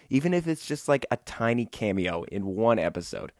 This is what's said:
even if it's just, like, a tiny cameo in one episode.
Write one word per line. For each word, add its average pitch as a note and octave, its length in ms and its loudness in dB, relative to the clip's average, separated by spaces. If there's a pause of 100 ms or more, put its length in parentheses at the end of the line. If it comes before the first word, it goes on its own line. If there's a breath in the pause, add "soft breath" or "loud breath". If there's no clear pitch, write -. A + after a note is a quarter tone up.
even D3+ 260 2
if E3+ 120 2
it's D#3+ 200 -2
just, - 220 -6
like, C#3+ 220 2
a - 60 2
tiny A#2 500 0
cameo F#2 580 0
in G2 220 -6
one A2 320 4
episode. E2+ 600 -4